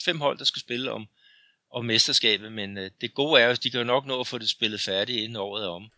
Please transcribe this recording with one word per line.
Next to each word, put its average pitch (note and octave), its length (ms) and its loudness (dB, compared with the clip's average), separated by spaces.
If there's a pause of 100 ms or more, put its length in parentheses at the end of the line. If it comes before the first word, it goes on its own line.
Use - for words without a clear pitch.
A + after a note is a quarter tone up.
fem E3 160 -2
hold, C#3+ 180 0
der C3 60 -6
skal - 160 0
spille B2 320 -4
om, A2 160 -8 (600)
om A#2+ 140 -6
mesterskabet, A2 680 2
men, G2+ 260 -6
øh, F#2+ 120 -8 (100)
det A#2 140 -8
gode C#3+ 260 6
er A#2 40 10
jo, A#2+ 60 6
at A#2+ 120 0
de B2 80 -2
kan B2 100 -2
jo A#2+ 40 -2
nok C3 220 2
nå B2+ 140 -2
at B2 60 -6
få B2 120 -6
det A2 120 -4
spillet G#2+ 300 -2
færdigt, G#2 380 -2
inden A2+ 180 -6
året G2+ 280 -6
er F#2+ 40 -4
omme. F2+ 280 -10